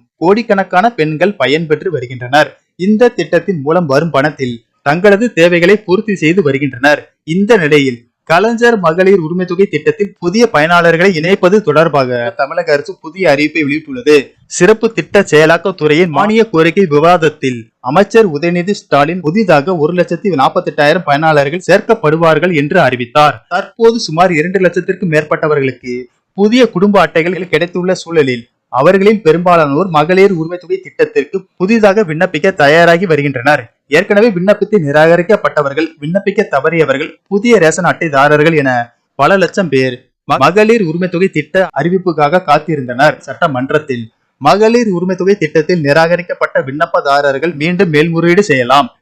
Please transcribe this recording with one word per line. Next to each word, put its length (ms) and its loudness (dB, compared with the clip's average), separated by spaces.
கோடிக்கணக்கான 760 0
பெண்கள் 440 -2
பயன்பெற்று 520 -2
வருகின்றனர். 720 -4
இந்த 320 2
திட்டத்தின் 520 -2
மூலம் 260 0
வரும் 240 0
பணத்தில் 540 -4
தங்களது 500 0
தேவைகளை 440 2
பூர்த்தி 400 -4
செய்து 260 0
வருகின்றனர். 720 -2
இந்த 320 0
நிலையில், 520 0
கலைஞர் 540 0
மகளிர் 400 2
உரிமை 280 -4
தொகை 200 0
திட்டத்தில் 520 -4
புதிய 340 0
பயனாளர்களை 600 2
இணைப்பது 460 0
தொடர்பாக 760 0
தமிழக 360 -4
அரசு 280 -4
புதிய 340 -2
அறிவிப்பை 300 -2
வெளியிட்டுள்ளது. 640 0
சிறப்பு 460 0
திட்ட 280 -2
செயலாக்க 540 2
துறையின் 360 0
மானிய 380 0
கோரிக்கை 380 2
விவாதத்தில் 840 0
அமைச்சர் 500 2
உதயநிதி 400 -4
ஸ்டாலின் 500 -2
புதிதாக 560 0
ஒரு 160 0
லட்சத்தி 380 -2
நாற்பத்தெட்டாயிரம் 640 0
பயனாளர்கள் 680 0
சேர்க்கப்படுவார்கள் 840 0
என்று 240 0
அறிவித்தார். 680 0
தற்போது 520 0
சுமார் 320 0
இரண்டு 260 -2
லட்சத்திற்கும் 520 -2
மேற்பட்டவர்களுக்கு 920 -4
புதிய 380 2
குடும்ப 300 2
அட்டைகள் 480 -2
கிடைத்துள்ள 460 -2
சூழலில், 540 -2
அவர்களில் 540 2
பெரும்பாலானோர் 680 2
மகளிர் 440 2
உரிமை 260 -6
தொகை 220 -8
திட்டத்திற்கு 640 -4
புதிதாக 460 2
விண்ணப்பிக்க 500 -2
தயாராகி 540 4
வருகின்றனர். 680 -2
ஏற்கனவே 420 2
விண்ணப்பித்து 480 0
நிராகரிக்கப்பட்டவர்கள், 1080 0
விண்ணப்பிக்க 500 -4
தவறியவர்கள், 600 -2
புதிய 320 2
ரேஷன் 260 0
அட்டைதாரர்கள் 720 0
என 380 -2
பல 220 2
லட்சம் 320 -2
பேர் 500 -4
ம-, 180 -4
மகளிர் 460 2
உரிமை 260 -4
தொகை 200 -2
திட்ட 480 -4
அறிவிப்புக்காக 680 -2
காத்திருந்தனர். 720 -2
சட்டமன்றத்தில் 920 -6
மகளிர் 500 2
உரிமை 280 -4
தொகை 200 0
திட்டத்தில் 460 -2
நிராகரிக்கப்பட்ட 840 -2
விண்ணப்பதாரர்கள் 920 -2
மீண்டும் 340 -2
மேல்முறையீடு 540 0
செய்யலாம். 460 0